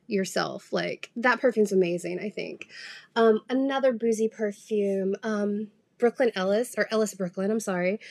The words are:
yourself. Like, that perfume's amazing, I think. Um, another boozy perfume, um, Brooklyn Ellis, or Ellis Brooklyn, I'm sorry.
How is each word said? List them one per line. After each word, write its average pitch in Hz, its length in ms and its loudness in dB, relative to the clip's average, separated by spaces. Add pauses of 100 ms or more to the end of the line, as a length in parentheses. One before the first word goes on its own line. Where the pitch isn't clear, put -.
yourself. - 640 -2
Like, - 420 -4
that 233 260 2
perfume's 220 300 2
amazing, 175 480 0
I 208 120 -6
think. - 360 -10 (480)
Um, 220 340 6
another 269 440 2
boozy 220 340 0
perfume, 202 960 -2
um, 208 460 -2 (300)
Brooklyn 240 360 2
Ellis, 202 420 0
or 208 140 0
Ellis 220 240 0
Brooklyn, 190 360 -4
I'm 226 100 0
sorry. 185 400 -2 (100)